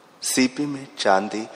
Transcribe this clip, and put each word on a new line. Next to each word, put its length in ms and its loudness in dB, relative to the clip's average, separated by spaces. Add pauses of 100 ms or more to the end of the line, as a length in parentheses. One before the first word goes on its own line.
(220)
सीपी 440 0
में 200 -6 (120)
चांदी 580 2